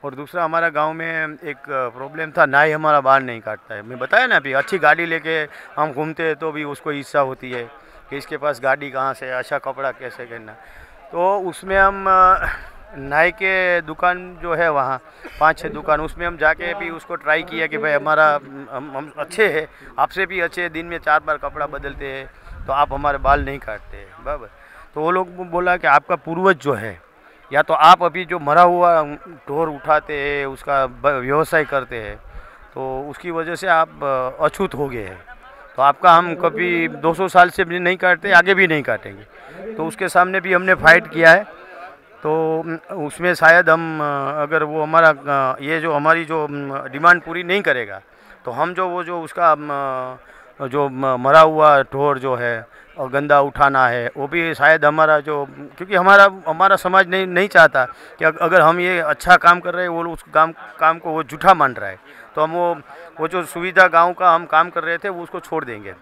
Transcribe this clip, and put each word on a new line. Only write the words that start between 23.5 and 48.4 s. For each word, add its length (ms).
काटते 380
हैं, 280
बराबर। 220
तो 60
वो 100
लोग 400
बोला 260
कि 100
आपका 300
पूर्वज 400
जो 160
है, 300
या 100
तो 120
आप 280
अभी 220
जो 140
मरा 240
हुआ 420
ढोर 200
उठाते 520
हैं, 260
उसका 400
ब-, 200
व्यवसाय 580
करते 320
हैं, 200
तो 360
उसकी 200
वजह 240
से 120
आप, 380
अ, 40
अछूत 300
हो 140
गए 160
हैं, 200
तो 60
आपका 300
हम 220
कभी 540
दो 260
सौ 140
साल 220
से 140
भी 140
नहीं 180
काटते, 360
आगे 220
भी 120
नहीं 160
काटेंगे। 400
तो 120
उसके 220
सामने 320
भी 120
हमने 220
fight 360
किया 200
है। 140
तो, 440
अम, 400
उसमें 280
शायद 360
हम, 300
अ, 420
अगर 200
वो 200
हमारा, 260
अ, 520
ये 200
जो 120
हमारी 320
जो, 200
अम, 440
demand 340
पूरी 200
नहीं 200
करेगा, 380